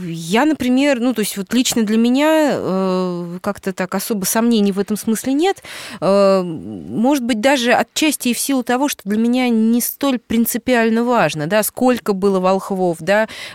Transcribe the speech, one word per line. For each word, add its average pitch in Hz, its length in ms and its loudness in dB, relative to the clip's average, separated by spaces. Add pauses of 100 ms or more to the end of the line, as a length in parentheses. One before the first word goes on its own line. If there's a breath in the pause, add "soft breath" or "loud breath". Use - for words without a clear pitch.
я, 170 400 -2
например, 269 540 0
ну, 247 140 0
то 226 80 -4
есть - 160 -4
вот 196 160 -8
лично 240 300 0
для 214 140 0
меня, 285 560 2
э, 180 880 -2
как-то - 320 -6
так 185 220 -6
особо 196 300 -4
сомнений 226 480 2
в 190 60 -2
этом 202 180 -2
смысле 226 360 -4
нет. 349 300 0 (380 loud breath)
Э, 196 420 4
может 139 800 -2
быть, 233 180 -2
даже 247 320 2
отчасти - 560 0
и 233 40 0
в - 60 -4
силу 262 240 0
того, 254 260 0
что - 160 -8
для 208 140 -2
меня 240 280 2
не 226 320 2
столь 262 400 -2
принципиально 226 840 0
важно, 160 420 0
да, 208 160 2
сколько 247 500 0
было 190 280 0
волхвов, 185 580 0
да, 202 300 0 (260 loud breath)